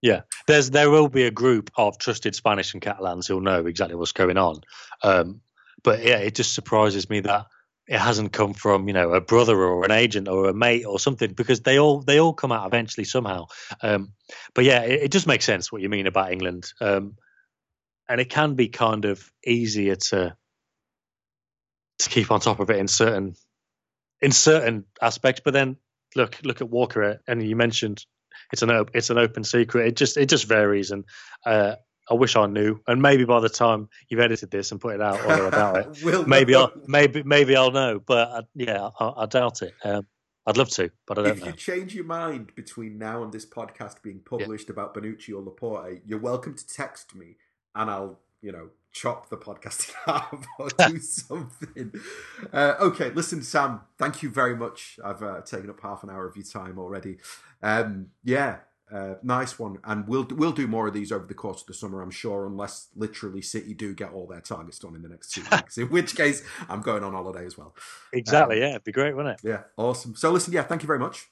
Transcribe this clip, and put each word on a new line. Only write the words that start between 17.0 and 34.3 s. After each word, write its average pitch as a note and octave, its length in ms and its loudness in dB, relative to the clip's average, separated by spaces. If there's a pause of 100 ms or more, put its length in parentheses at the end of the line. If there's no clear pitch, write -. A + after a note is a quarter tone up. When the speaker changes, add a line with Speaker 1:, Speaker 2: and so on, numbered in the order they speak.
Speaker 1:
and A#2+ 120 0
it B2+ 80 -2
can D3+ 260 0
be B2+ 140 2
kind A2 380 0
of G2 260 -6 (120)
easier G#2+ 520 0
to, F2+ 400 -2 (1600)
to - 100 -2
keep A2+ 200 2
on G#2 100 4
top A#2 200 0
of G2 100 -2
it G#2+ 80 4
in G2 100 0
certain, G2 460 0 (840)
in C#3 120 4
certain A#2 520 4 (160)
aspects. B2+ 440 0
But C3+ 100 0
then C3+ 220 2 (380)
look, A#2 300 0
look B2+ 160 -6
at B2 100 -6
Walker, A#2 560 0
and A#2 200 -2
you A2 100 -2
mentioned A#2 480 0 (480)
it's - 100 -2
an A2+ 80 2
op-, A2 240 2
it's A#2 160 0
an A#2+ 80 2
open A2+ 260 2
secret. A#2 440 2
It A#2 80 -2
just, C3+ 200 2
it C#3+ 120 4
just B2 180 2
varies, G2+ 440 4
and, G2 140 -6 (400)
uh, G#2+ 320 2 (320)
I A#2 60 2
wish A#2+ 220 4
I G#2+ 100 6
knew. G#2 400 0
And B2+ 160 2
maybe C#3 220 6
by A#2+ 160 4
the A2+ 80 2
time A2 400 2 (200)
you've A#2 120 -2
edited A2+ 280 0